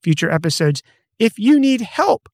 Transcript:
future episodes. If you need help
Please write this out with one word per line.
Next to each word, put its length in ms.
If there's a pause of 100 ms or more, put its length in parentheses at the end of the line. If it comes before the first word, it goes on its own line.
future 260
episodes. 540 (340)
If 220
you 200
need 220
help 520